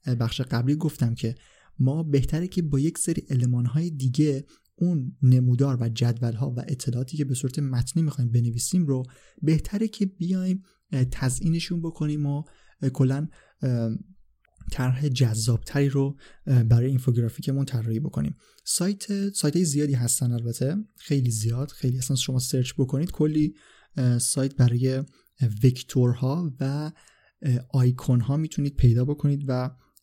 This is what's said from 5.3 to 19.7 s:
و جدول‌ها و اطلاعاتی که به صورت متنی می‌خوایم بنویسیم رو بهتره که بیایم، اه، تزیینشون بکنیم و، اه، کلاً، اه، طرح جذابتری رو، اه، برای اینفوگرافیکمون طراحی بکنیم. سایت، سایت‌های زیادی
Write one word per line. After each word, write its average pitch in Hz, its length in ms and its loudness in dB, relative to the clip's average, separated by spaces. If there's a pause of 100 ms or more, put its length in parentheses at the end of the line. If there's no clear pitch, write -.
و 117 80 0
جدول‌ها 117 640 -2
و 123 160 -6
اطلاعاتی 127 500 -4
که 147 80 0
به 131 100 -2
صورت 131 240 -4
متنی 135 440 0
می‌خوایم 127 280 -2
بنویسیم 120 540 0
رو 131 180 0 (380)
بهتره 165 460 0
که 208 180 -2
بیایم، 185 580 -2 (280)
اه، 131 140 2
تزیینشون 165 760 -2
بکنیم 151 440 -4
و، 143 180 -2 (380)
اه، 135 80 0
کلاً، 135 380 0 (340)
اه، 120 280 0 (840)
طرح 131 380 0
جذابتری 120 800 2
رو، 139 280 0 (280)
اه، 127 180 6
برای 117 260 4
اینفوگرافیکمون 131 760 0
طراحی 113 340 -4
بکنیم. 143 360 -4 (300)
سایت، 196 640 -4
سایت‌های 170 360 0
زیادی 143 280 0